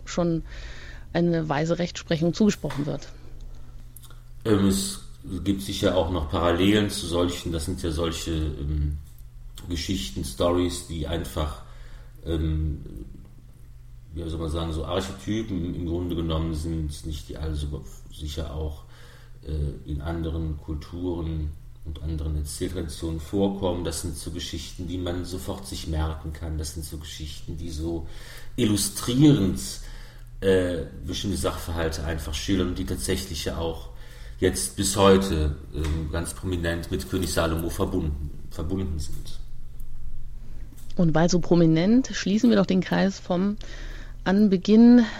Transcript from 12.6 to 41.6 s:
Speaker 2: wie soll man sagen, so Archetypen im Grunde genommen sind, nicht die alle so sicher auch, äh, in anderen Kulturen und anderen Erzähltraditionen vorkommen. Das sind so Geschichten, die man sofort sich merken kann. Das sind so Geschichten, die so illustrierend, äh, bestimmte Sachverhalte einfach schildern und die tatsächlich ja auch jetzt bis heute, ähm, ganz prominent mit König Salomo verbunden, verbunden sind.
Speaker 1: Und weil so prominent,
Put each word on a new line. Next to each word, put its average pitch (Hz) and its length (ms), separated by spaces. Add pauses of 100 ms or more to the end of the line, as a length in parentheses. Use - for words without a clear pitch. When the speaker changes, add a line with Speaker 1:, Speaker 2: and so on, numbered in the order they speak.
Speaker 2:
wie 82 160
soll 78 100
man 80 100
sagen, 80 220
so 78 140
Archetypen 92 880
im 87 100
Grunde 85 300
genommen 80 380
sind, 78 520
nicht 76 220
die 73 100
alle 78 180
so 73 280 (300)
sicher 76 400
auch, 76 300 (600)
äh, 71 460
in 73 120
anderen 80 560
Kulturen 80 920 (320)
und 76 180
anderen 76 360
Erzähltraditionen 80 840
vorkommen. 98 640
Das 80 180
sind 80 140
so 82 160
Geschichten, 85 560
die 90 100
man 87 280
sofort - 420
sich - 200
merken 78 440
kann. 78 260
Das 78 160
sind 78 120
so 78 120
Geschichten, 76 600
die 82 120
so 82 380 (480)
illustrierend, 117 1040 (800)
äh, 90 440 (220)
bestimmte 95 320
Sachverhalte 82 680
einfach 78 280
schildern 95 360
und - 80
die - 80
tatsächlich - 600
ja 214 120
auch 165 320 (500)
jetzt - 360
bis 95 200
heute, 95 600 (180)
ähm, 78 380
ganz 85 220
prominent 85 580
mit - 180
König 92 240
Salomo 82 360
verbunden, 78 600 (220)
verbunden 82 480
sind. - 400 (1600)
Speaker 1:
Und 165 180
weil 165 160
so 180 100
prominent, 170 720